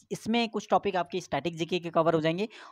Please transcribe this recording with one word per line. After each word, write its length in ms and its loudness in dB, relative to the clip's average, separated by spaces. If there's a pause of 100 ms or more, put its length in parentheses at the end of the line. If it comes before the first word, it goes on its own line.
(120)
इसमें 360 0
कुछ 220 -6
टॉपिक 260 2
आपके 240 -2
स्टैटिक 380 -4
जीके 200 -2
के 140 -6
कवर 220 4
हो 60 4
जाएंगे 280 0 (240)